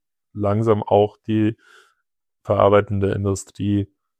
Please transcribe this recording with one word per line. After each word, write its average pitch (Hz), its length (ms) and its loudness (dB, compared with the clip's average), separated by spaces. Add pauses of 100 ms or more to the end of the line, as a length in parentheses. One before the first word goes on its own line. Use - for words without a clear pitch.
(340)
langsam 104 500 -2
auch 101 340 0
die 107 400 -2 (840)
verarbeitende 98 680 2
Industrie 101 800 -4 (280)